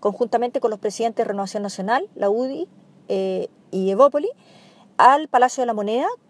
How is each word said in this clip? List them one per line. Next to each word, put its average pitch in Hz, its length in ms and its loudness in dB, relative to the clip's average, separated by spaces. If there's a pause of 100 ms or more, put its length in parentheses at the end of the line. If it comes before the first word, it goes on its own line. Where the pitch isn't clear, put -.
conjuntamente 233 600 -2
con 233 100 0
los 208 100 -10
presidentes 226 440 -2
de 214 40 -10
Renovación 202 340 -6
Nacional, 208 520 -4
la 202 140 -2
udi, 262 400 -4 (400)
eh, 190 400 -4 (220)
y 190 200 -2
Evópoli, 285 400 4 (680)
al 285 320 6
Palacio 254 340 2
de 247 40 -2
la 233 80 -4
Moneda 220 340 -2 (200)